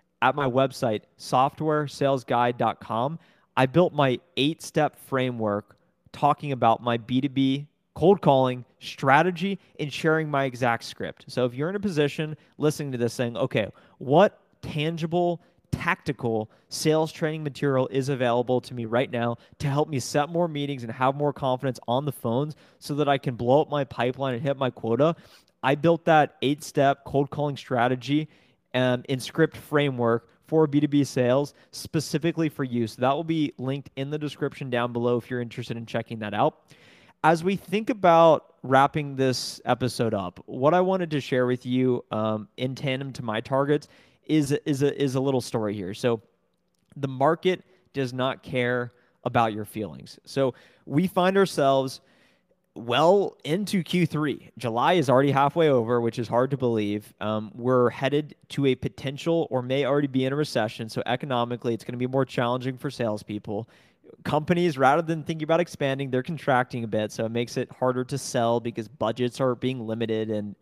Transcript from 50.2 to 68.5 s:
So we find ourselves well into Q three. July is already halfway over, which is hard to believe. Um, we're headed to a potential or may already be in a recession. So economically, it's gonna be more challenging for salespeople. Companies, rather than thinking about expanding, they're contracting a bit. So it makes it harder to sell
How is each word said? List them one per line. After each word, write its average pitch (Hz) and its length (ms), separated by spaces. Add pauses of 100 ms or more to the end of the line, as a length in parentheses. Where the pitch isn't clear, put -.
So 135 300 (320)
we 160 220
find 185 280
ourselves 139 640 (720)
well 156 680
into 175 400
Q 175 240
three. 147 500
July 120 360
is 147 180
already 135 220
halfway 143 360
over, 120 320
which 117 200
is 110 80
hard 131 240
to 139 40
believe. 107 640
Um, 107 320
we're 123 380
headed 143 460 (140)
to 139 160
a 127 100
potential 147 760
or 123 120
may 131 220
already 143 220
be 131 180
in 131 80
a 139 40
recession. 113 520
So - 160
economically, 120 720
it's 107 80
gonna 123 160
be 123 80
more 131 180
challenging 127 540
for 143 120
salespeople. 107 800 (560)
Companies, 160 540
rather 139 240
than 160 200
thinking 160 220
about 165 160
expanding, 139 500
they're 127 120
contracting 127 600
a - 20
bit. 107 240
So 117 140
it 113 60
makes 117 260
it 127 140
harder 127 340
to 139 120
sell 120 420